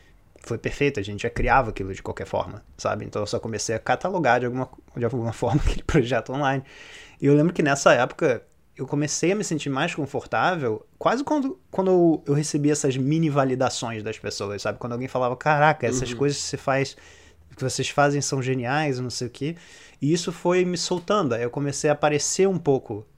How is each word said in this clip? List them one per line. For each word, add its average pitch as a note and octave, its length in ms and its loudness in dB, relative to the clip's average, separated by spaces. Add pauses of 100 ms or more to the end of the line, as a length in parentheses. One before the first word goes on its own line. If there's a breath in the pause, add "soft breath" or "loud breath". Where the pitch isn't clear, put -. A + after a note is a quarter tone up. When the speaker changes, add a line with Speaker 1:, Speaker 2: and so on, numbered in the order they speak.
(460 soft breath)
Speaker 1:
Foi A2+ 120 -6
perfeito, B2 420 -2
a G2+ 40 -2
gente G#2 200 -8
já A#2 60 -2
criava B2 400 2
aquilo F#2+ 240 -6
de - 100 -14
qualquer - 240 -8
forma, F2+ 340 -4 (160)
sabe? G#2+ 280 -4
Então G#2 160 -6
eu G2+ 40 -4
só A#2 140 -4
comecei A2 360 -6
a G#2+ 40 -4
catalogar C3 600 0
de B2 40 -2
alguma, B2+ 220 -4 (300)
de A#2+ 80 -2
alguma A#2 260 -2
<laughs> - 0 -
forma B2 340 0
aquele - 180 0
projeto B2 500 0
online. C3+ 280 0 (600 loud breath)
E C#3 60 2
eu C#3+ 60 8
lembro D#3+ 200 4
que - 100 0
nessa C#3+ 300 6
época B2+ 500 0 (320)
eu C3+ 100 -10
comecei D3+ 460 0
a G3+ 40 2
me G#3 100 -2
sentir D3 240 -4
mais C#3+ 260 -2
confortável C3 880 -2 (140)
quase A#3 240 2
quando, C#4 340 -2 (140)
quando F#3+ 200 0
eu, E3+ 360 6
eu C#3+ 60 2
recebi D3 360 0
essas C#3+ 280 0
mini D3+ 320 2
validações B2+ 760 0
das A2 160 -8
pessoas, G2+ 420 -6
sabe? G#2+ 180 -4
Quando A#2+ 120 -8
alguém B2 160 -6
falava, B2+ 300 -2
Caraca, D3+ 500 2
essas B2 240 -2
Speaker 2:
Uhum. A#2 60 -8
Speaker 1:
coisas C#3 200 0
que - 60 -6
você - 140 -8
faz C3+ 400 -2 (560 loud breath)
o - 20 -20
que - 80 -10
vocês C3 260 -4
fazem C#3+ 320 4
são C3+ 200 -2
geniais, C3 580 -2
não B2+ 100 -6
sei B2 180 -6
o - 20 -8
quê. D#3 260 -6 (460 loud breath)
E C#3+ 100 2
isso E3+ 200 0
foi F3+ 340 2
me F3+ 120 -2
soltando. F3 560 0
Aí A2+ 100 -2
eu A#2+ 60 -2
comecei C#3+ 400 -2
a D3 40 6
aparecer D3 540 2
um F#3 100 2
pouco, B2 480 0 (120)